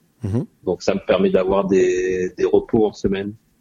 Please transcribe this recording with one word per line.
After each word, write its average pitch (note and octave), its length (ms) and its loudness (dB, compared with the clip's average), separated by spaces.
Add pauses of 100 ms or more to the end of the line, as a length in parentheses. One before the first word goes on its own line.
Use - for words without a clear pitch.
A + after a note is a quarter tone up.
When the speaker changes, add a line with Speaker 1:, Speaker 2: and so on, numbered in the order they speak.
(240)
Speaker 1:
Mhm. G2+ 220 -4 (200)
Speaker 2:
donc F2+ 180 -4
ça G2+ 120 0
me F#2+ 100 -4
permet F#2+ 260 2
d'avoir F#2+ 360 2
des, F#2 680 0
des F#2+ 80 -2
repos G2+ 420 2
en G2+ 60 -6
semaine, G2 400 -4 (280)